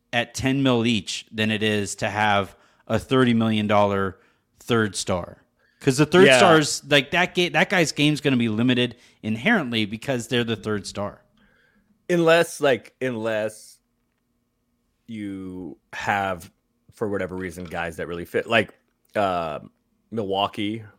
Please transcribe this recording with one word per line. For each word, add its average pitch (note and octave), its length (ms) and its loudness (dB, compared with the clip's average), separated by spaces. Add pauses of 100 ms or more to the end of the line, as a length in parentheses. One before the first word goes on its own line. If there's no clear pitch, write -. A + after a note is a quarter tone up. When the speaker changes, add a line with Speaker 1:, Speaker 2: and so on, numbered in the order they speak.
(140)
Speaker 1:
at A#2+ 200 -2
ten C3+ 300 -2
mil A#2+ 240 2
each - 460 -4
than A2 180 -2
it G#2+ 100 -2
is G#2+ 340 -2
to A2 140 -4
have G2+ 460 0 (320)
a A2+ 100 0
thirty B2+ 360 2
million A2 340 0
dollar G2+ 500 2 (400)
third A2 380 0
star. - 480 -6 (380)
'Cause C3 160 0
the D3+ 80 4
third F3+ 220 8
Speaker 2:
Yeah. C3 100 8
Speaker 1:
star's, D#3 520 4
like, C#3+ 220 4
that F3+ 240 0
ga-, F3+ 140 0
that D#3 200 2
guy's F3+ 220 2
game's D3 300 0
gonna C3+ 160 2
be A#2 120 0
limited A#2+ 460 0 (260)
inherently A#2 640 0
because A#2 440 -6
they're A#2+ 160 0
the A2+ 100 -4
third G#2 320 -6
star. - 340 -10 (880)
Speaker 2:
Unless, E3+ 520 2
like, C3 400 0
unless A2 800 -4 (1300)
you F#2+ 720 -12 (160)
have, G2 580 -4 (420)
for A2+ 160 -6
whatever F#2+ 260 -4
reason, F#2 280 -10
guys E2+ 340 -8
that E2+ 100 -8
really E2+ 180 -10
fit. - 220 -4
Like, A2 260 2 (420)
uh, E2+ 440 -2 (520)
Milwaukee, G#2 720 -4 (160)